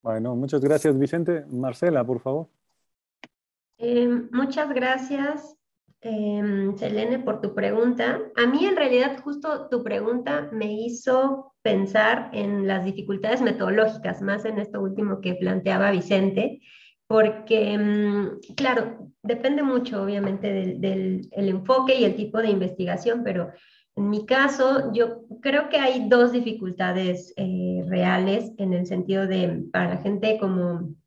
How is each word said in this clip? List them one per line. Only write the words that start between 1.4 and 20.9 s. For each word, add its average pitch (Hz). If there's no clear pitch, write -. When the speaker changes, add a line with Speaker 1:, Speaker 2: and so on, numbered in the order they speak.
Speaker 1:
Marcela, 131
por 120
favor. 151
Speaker 2:
Eh, 240
muchas 277
gracias, 262
eh, 208
Selene, 220
por 220
tu 202
pregunta. 233
A 240
mí, 294
en 392
realidad, 269
justo 285
tu 247
pregunta 214
me 214
hizo 254
pensar 214
en 202
las 190
dificultades 196
metodológicas, 214
más 196
en 214
esto 202
último 196
que 180
planteaba 190
Vicente, 196
porque, 214
mm, 208
claro, 254
depende 269
mucho, 247
obviamente, 196
del, 185
del, 190